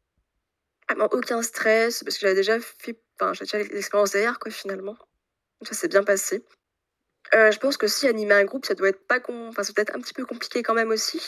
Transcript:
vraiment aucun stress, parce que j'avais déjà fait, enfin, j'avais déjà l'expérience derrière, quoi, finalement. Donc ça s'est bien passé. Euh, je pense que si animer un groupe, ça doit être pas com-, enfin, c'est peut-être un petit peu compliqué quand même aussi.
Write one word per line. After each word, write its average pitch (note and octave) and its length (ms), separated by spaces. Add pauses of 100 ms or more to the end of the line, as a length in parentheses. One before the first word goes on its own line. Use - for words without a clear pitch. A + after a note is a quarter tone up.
(880)
vraiment G#3+ 220
aucun A#3+ 300
stress, A3+ 600
parce G3 140
que - 40
j'avais F#3+ 140
déjà G3 240
fait, - 400 (200)
enfin, F#3+ 140
j'avais G3+ 300
déjà G3+ 120
l'expérience G3+ 360
derrière, A3+ 280
quoi, A3+ 120
finalement. G3 420
Donc - 720
ça - 80
s'est - 120
bien G3 160
passé. G3+ 400 (920)
Euh, A3 160
je G#3 80
pense C#4 180
que G#3+ 100
si A#3+ 200
animer G#3+ 260
un G3+ 100
groupe, B3+ 220
ça - 80
doit F#3+ 160
être - 180
pas B3 120
com-, A#3 280
enfin, A3+ 160
c'est G#3 120
peut-être G#3+ 200
un B3 60
petit - 120
peu B3+ 120
compliqué A#3+ 380
quand A3+ 100
même A3+ 160
aussi. A3 380